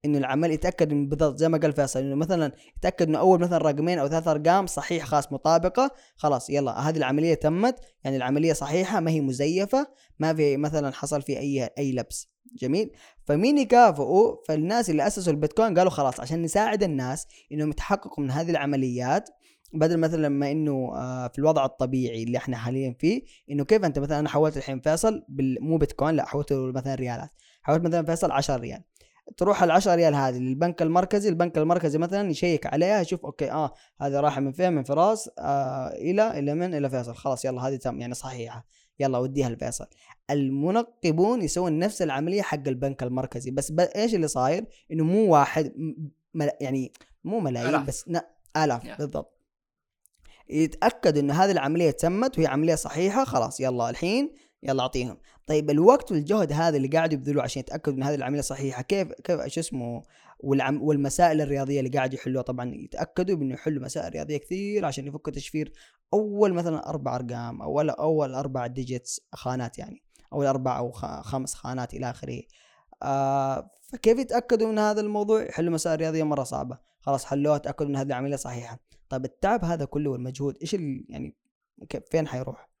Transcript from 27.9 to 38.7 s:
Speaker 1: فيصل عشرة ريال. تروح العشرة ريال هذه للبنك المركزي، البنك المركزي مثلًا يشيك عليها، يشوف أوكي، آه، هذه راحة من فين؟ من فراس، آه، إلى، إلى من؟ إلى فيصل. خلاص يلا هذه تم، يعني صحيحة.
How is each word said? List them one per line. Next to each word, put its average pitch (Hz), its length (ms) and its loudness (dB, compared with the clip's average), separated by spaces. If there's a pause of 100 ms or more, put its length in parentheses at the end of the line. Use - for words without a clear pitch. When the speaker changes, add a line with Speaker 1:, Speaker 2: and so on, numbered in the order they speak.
Speaker 1:
فيصل 165 260 0
عشرة 139 240 0
ريال. 123 280 -10 (540)
تروح 190 260 4
العشرة 175 320 6
ريال 165 200 4
هذه 131 220 0
للبنك 143 440 -2
المركزي، 185 480 2
البنك 170 280 0
المركزي 160 400 2
مثلًا 185 320 -2
يشيك 160 360 0
عليها، 185 360 2
يشوف 170 240 -4
أوكي، 147 260 -6
آه، 147 220 -2 (280)
هذه 139 180 0
راحة 139 220 2
من 139 100 -2
فين؟ 180 220 0
من 139 100 0
فراس، 180 460 2 (100)
آه، 135 480 -2
إلى، 196 520 0
إلى 143 160 -2
من؟ 175 180 -2
إلى 139 160 -2
فيصل. 120 260 -6
خلاص 135 300 -4
يلا 127 160 -4
هذه 135 140 -2
تم، 127 260 -6
يعني 120 120 -8
صحيحة. 117 520 -12 (340)